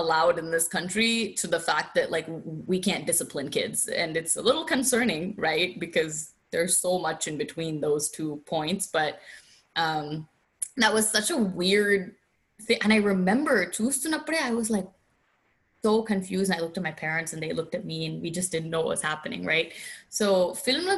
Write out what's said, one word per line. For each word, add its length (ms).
allowed 420
in 120
this 120
country 340
to 140
the 140
fact 280
that, 180
like, 180
w-, 300
we 140
can't 240
discipline 460
kids. 220
And 200
it's 200
a 80
little 160
concerning, 480
right? 220
Because 320
there's 220
so 60
much 240
in 140
between 300
those 200
two 140
points. 320
But, 140
um, 220
that 140
was 100
such 200
a 40
weird 420
thing. 160
And 140
I 40
remember 440
చూస్తున్నప్పుడే, 600
I 100
was, 160
like, 140
so 80
confused. 380
And 80
I 60
looked 180
at 80
my 140
parents 280
and 120
they 160
looked 200
at 120
me 60
and 160
we 60
just 140
didn't 200
know 100
what 120
was 160
happening, 300
right? 140
So 60
film, 200